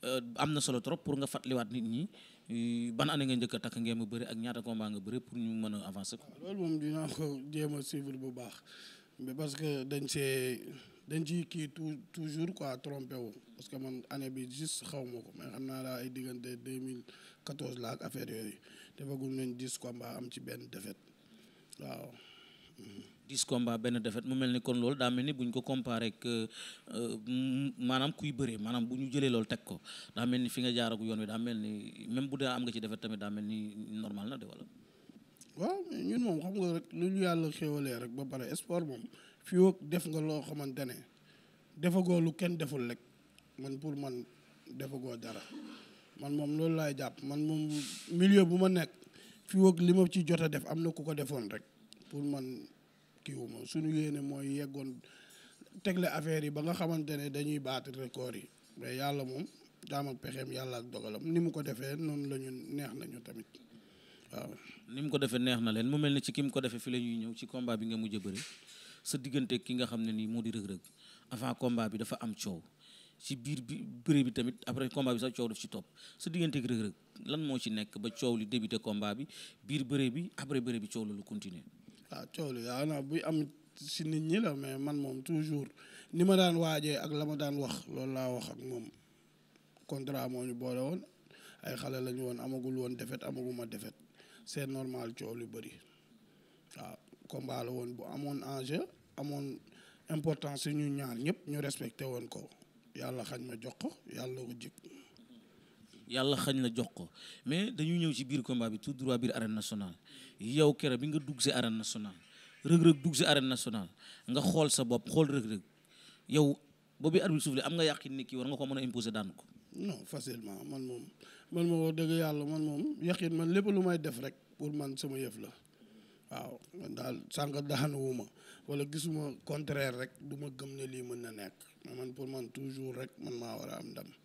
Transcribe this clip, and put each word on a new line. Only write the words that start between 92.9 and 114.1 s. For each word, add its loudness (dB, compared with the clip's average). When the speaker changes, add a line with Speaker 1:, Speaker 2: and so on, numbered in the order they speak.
Speaker 2:
défaite, -8
amaguma -4
défaite, -10
c'est -6
normal -6
coow -8
lu -8
bëri. -12
Waaw, -14
combat -4
la -6
woon -6
bu -10
amoon -4
enjeu, -4
amoon -6
importance 0
si 0
ñu 2
ñaar -2
ñëpp, -2
ñu -2
respecté -4
woon -4
ko. -10
Yàlla -6
xañ -8
ma -8
jox -10
ko, -4
yàlla -6
ko -8
jik. -14
Speaker 1:
Yàlla 4
xañ 2
la 4
jox 0
ko, -10
mais 2
dañuy 2
ñëw 4
ci -2
biir 0
combat 0
bi -4
tout -6
droit 2
biir 2
arène 0
nationale. -4
Yow 8
kere 2
bi 0
nga 2
dugg -6
si 6
arène 4
nationale, -4
Reug 10
Reug 12
dugg 2
si 6
arène 6
nationale, 0